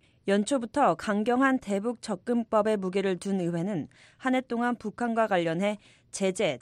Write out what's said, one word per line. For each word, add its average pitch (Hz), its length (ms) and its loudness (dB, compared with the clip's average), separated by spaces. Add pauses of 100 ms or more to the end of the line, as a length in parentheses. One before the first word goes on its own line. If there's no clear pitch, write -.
(260)
연초부터 214 680 2
강경한 240 640 2
대북 202 440 -4
접근법에 220 720 0
무게를 190 420 -2
둔 196 220 -2
의회는 170 480 -4 (280)
한 254 180 -2
해 262 60 2
동안 240 340 -2
북한과 226 520 -2
관련해 185 520 0 (320)
제재, 185 520 0